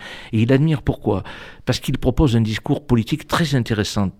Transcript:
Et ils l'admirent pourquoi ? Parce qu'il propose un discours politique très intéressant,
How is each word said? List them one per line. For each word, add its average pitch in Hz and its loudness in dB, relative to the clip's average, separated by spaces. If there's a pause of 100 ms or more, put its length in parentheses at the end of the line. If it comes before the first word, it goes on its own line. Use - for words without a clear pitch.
(320)
Et 113 2
ils 113 4
l'admirent 139 2
pourquoi ? 104 -2 (440)
Parce - -2
qu'il 131 -2
propose 123 2
un 117 4
discours 110 -2
politique - 0
très 160 2
intéressant, 104 0